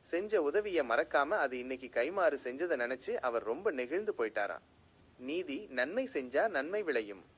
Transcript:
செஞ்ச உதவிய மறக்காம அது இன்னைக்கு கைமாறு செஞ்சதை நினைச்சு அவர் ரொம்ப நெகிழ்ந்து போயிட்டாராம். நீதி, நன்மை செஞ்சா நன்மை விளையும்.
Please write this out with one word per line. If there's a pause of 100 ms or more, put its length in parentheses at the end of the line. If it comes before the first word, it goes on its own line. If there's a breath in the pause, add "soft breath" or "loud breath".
செஞ்ச
உதவிய
மறக்காம
அது
இன்னைக்கு (120)
கைமாறு
செஞ்சதை
நினைச்சு
அவர்
ரொம்ப
நெகிழ்ந்து
போயிட்டாராம். (580)
நீதி,
நன்மை
செஞ்சா
நன்மை
விளையும். (140)